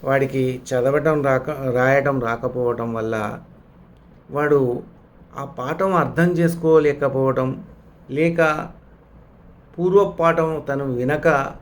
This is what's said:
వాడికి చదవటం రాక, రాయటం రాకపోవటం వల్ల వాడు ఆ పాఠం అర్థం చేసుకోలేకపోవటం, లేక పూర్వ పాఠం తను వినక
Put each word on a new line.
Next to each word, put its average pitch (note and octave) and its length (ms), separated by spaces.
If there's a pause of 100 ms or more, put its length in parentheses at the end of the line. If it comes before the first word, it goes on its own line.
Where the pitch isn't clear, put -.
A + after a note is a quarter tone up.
వాడికి C3+ 640
చదవటం C#3+ 580
రాక, C3 260
రాయటం C3+ 720
రాకపోవటం A#2 760
వల్ల A2 460 (920)
వాడు C#3 520 (540)
ఆ C3+ 80
పాఠం E3 480
అర్థం D#3+ 380
చేసుకోలేకపోవటం, C#3+ 1300 (480)
లేక D#3+ 580 (1120)
పూర్వ F#3 300
పాఠం D#3+ 600
తను C#3 220
వినక C#3+ 720